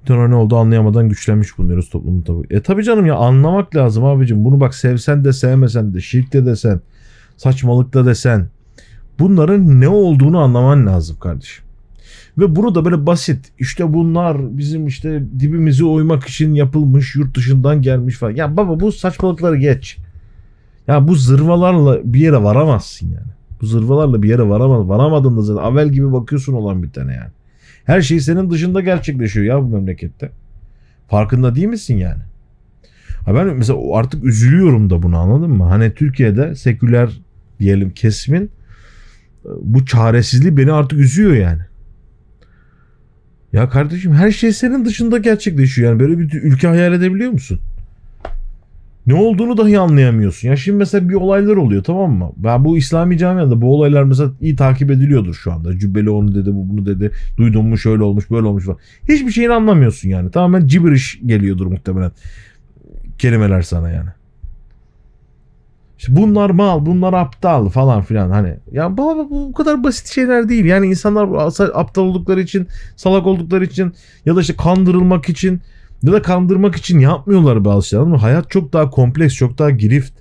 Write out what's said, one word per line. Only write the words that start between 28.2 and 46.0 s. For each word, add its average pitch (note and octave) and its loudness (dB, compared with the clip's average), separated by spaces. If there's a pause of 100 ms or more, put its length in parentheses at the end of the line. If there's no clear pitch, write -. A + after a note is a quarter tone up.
dışında F3+ -2
gerçekleşiyor B2+ -2
ya C3+ 0
bu B2+ -2
memlekette. F#2+ -8 (760)
Farkında A#2+ 0
değil F3 0
misin G#3+ -4
yani? F2+ -4 (1040)
Ha, G2+ 0
ben E3 0
mesela A2 -2 (140)
artık A2+ -2
üzülüyorum B2 4
da F2 0
buna, E2+ 0
anladın C3 0
mı? F#2+ 2
Hani G#2 2
Türkiye'de C3+ 0
seküler A#2+ 0 (380)
diyelim G2 0
kesimin, C#3 -2 (920)
e, G1+ -16 (120)
bu C3 0
çaresizliği B2 2
beni C3+ 4
artık D3+ 0
üzüyor D#3 4
yani. F2 0 (1900)
Ya B2+ 2
kardeşim, D3+ 0
her F#3 4
şey A3+ 0
senin B3 -2
dışında A#3 -2
gerçekleşiyor D3 0
yani. A2+ 2
Böyle D#3+ 2